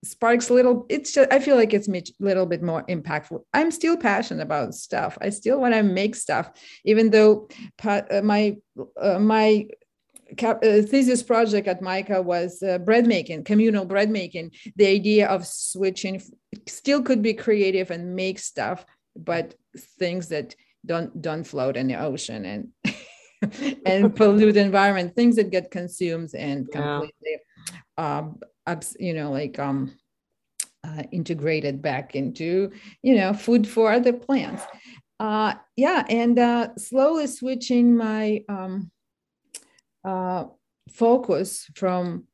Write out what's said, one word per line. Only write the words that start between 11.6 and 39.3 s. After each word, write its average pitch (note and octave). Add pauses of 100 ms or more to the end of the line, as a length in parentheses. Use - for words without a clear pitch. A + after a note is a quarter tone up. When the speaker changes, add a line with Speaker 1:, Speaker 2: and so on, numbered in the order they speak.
Speaker 1:
at F3+
mica F#3+
was, F3
uh, F#3
bread A3
making, G3
communal G#3
bread G3
making. F3 (240)
The G3+
idea G#3
of F3+
switching F#3+
f-, - (360)
still -
could A#3+
be G#3+
creative F#3+
and F3
make F#3+
stuff, C3+ (300)
but E3+ (460)
things F3
that D3+ (300)
don't, E3+
don't D#3+
float C3+
in C3
the C3
ocean A2+
and, G2+ (140)
<laughs> -
and G3+
Speaker 2:
<laughs> -
Speaker 1:
pollute G#3
the G3+
environment, G3
things A#3+
that G3+
get F3+
consumed E3+
and C#3+
Speaker 2:
Yeah. D3+
Speaker 1:
completely, D3 (600)
um, D#3 (280)
abs-, D#3+
you F3
know, D3+
like, C3+
um, C#3 (920)
uh, D#3 (100)
integrated D3+
back C#3
into, E3+ (320)
you B3+
know, F#3+
food A3
for A3
other A#3+
plants. - (580)
Uh, G#3+ (220)
yeah, D4
and, A#3
uh, A#3+ (100)
slowly D4
switching B3
my, G#3+
um, F#3+ (1120)